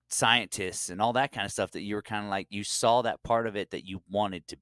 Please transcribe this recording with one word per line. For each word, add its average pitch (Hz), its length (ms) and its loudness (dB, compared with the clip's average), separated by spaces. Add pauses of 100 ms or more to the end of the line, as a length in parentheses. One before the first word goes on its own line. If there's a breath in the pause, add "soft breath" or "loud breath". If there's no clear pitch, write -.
scientists 110 800 2
and 92 120 -4
all 117 120 2
that 131 200 2
kind 101 120 -4
of 101 80 -6
stuff 95 180 -2
that 82 120 -8
you 104 120 -4
were 104 80 -4
kinda 104 260 -6
like, 98 220 -2
you 101 140 -6
saw 120 380 4
that 110 200 -4
part 117 240 2
of 101 100 -4
it 95 140 -4
that - 160 -8
you 95 220 -8
wanted 95 380 -2
to - 140 -12